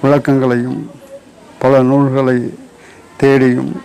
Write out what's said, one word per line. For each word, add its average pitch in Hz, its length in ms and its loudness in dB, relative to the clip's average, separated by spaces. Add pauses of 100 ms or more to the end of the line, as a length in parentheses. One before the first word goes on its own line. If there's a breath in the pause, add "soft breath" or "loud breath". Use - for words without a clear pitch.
விளக்கங்களையும் 131 760 0 (760)
பல 131 240 2
நூல்களை 131 720 0 (640 loud breath)
தேடியும் 131 680 0